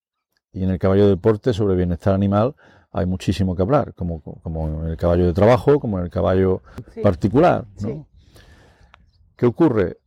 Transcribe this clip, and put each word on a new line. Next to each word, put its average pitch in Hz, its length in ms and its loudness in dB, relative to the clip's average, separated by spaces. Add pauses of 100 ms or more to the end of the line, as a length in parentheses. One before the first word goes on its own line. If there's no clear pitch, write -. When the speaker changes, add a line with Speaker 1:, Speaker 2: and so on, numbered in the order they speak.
(520)
Speaker 1:
Y 92 120 -8
en 95 60 0
el 90 80 -2
caballo 98 260 2
de 101 60 6
deporte, 104 420 0
sobre 95 240 0
bienestar 90 380 0
animal, 101 400 0 (380)
hay 90 140 -4
muchísimo 92 500 -2
que 95 60 0
hablar, 107 320 0
como, 82 280 -8
como 80 460 -10 (160)
en 82 60 -6
el 80 60 -6
caballo 87 300 2
de 87 60 2
trabajo, 123 480 4
como 104 180 -6
en 90 60 -4
el 87 60 -10
caballo 92 520 0 (320)
Speaker 2:
Sí. 226 60 -14
Speaker 1:
particular, 113 680 2 (140)
¿no? 104 80 -8
Speaker 2:
Sí. 151 160 -12 (1300)
Speaker 1:
¿Qué 123 100 0
ocurre? 113 600 2